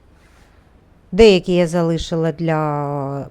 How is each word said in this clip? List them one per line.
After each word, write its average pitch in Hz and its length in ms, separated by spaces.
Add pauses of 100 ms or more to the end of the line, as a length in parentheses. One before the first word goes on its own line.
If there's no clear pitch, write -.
(1120)
Деякі 185 420
я 175 140
залишила 165 640
для 147 1000